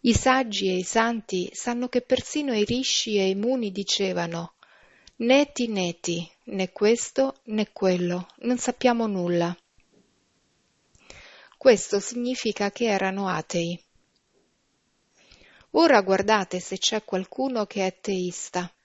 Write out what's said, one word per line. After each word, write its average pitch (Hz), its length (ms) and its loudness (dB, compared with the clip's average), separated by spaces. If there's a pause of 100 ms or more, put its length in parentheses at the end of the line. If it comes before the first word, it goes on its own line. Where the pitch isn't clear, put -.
I 233 120 4
saggi 226 540 2
e 185 100 0
i 185 60 -2
santi 226 680 -2
sanno 240 340 -6
che 247 140 0
persino 269 520 -2
i 208 120 2
rishi 233 520 -2
e 190 120 2
i 190 60 0
muni 226 360 -2
dicevano: 175 840 -4 (640)
"Neti, 254 500 2
neti, 175 640 -4 (160)
né 190 260 -4
questo 233 720 0
né 214 280 -4
quello, 180 560 0 (120)
non 247 180 -2
sappiamo 240 480 0
nulla." 175 500 0 (2000)
Questo 208 440 4
significa 233 720 -4
che 240 140 -2
erano 196 420 0
atei. 170 520 -2 (1900)
Ora 320 280 6
guardate 190 580 2
se 190 200 -8
c'è - 240 -2
qualcuno 214 640 -4
che 196 180 -2
è 185 160 -4
teista. 180 720 -6 (100)